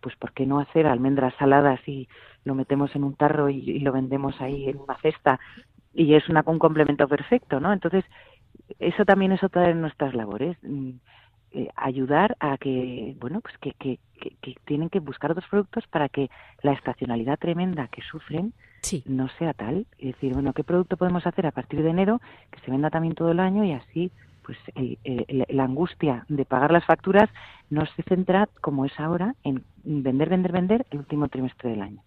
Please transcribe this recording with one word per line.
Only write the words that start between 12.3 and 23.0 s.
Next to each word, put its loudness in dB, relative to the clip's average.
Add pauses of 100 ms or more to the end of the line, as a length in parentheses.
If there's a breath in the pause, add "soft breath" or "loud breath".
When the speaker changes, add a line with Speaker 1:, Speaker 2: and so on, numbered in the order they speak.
Speaker 1:
a -2
que, -4
bueno, -6
pues -18
que, -10
que, -6 (200)
que, -12
que -12 (100)
tienen -2
que -2
buscar -6
otros -4
productos -2
para 0
que -2 (340 loud breath)
la 4
estacionalidad -4
tremenda -2
que -16
sufren -8 (280 soft breath)
Speaker 2:
Sí. -6
Speaker 1:
no -2 (100)
sea -2
tal. -4 (140)
Es -8
decir, -4
bueno, -2
¿qué -4
producto 0
podemos 0
hacer -2
a 0
partir -6
de 2
enero 2 (320 loud breath)
que -20
se -10
venda 0
también -2